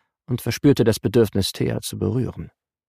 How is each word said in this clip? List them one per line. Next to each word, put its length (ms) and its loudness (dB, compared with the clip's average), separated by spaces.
und 160 -6
verspürte 420 2
das 160 2
Bedürfnis, 520 2
Thea 280 -4
zu 180 -10
berühren. 520 -4